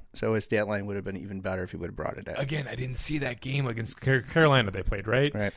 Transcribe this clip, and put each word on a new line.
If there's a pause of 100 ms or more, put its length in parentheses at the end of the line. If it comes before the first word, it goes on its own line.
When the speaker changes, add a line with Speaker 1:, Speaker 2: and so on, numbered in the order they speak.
(140)
Speaker 1:
So
his
stat
line
would
have
been
even
better
if
he
would
have
brought
it
out.
Speaker 2:
Again,
I
didn't
see
that
game
against
Car-,
Carolina
they
played,
right?
Speaker 1:
Right.